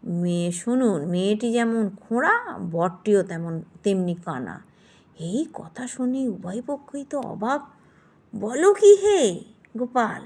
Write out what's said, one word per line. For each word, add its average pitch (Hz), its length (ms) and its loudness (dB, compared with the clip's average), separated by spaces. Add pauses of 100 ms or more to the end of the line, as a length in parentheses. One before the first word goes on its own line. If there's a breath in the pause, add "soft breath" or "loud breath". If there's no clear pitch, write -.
"মেয়ে, 175 480 -2
শুনুন, 214 540 0
মেয়েটি 202 460 0
যেমন 226 380 0
খোঁড়া, 320 680 -2 (140)
বরটিও 180 520 0
তেমন, 165 400 -8 (200)
তেমনি 185 320 0 (100)
কানা।" 127 400 -10 (540 soft breath)
এই 185 340 -4
কথা 202 340 -14
শুনে 254 400 -4
উভয় 196 400 -8
পক্ষই 285 420 -10
তো 294 100 -6
অবাক। 240 420 -4 (720 soft breath)
"বলো 269 380 4
কি 403 220 10
হে 381 440 2 (380)
গোপাল 240 480 -2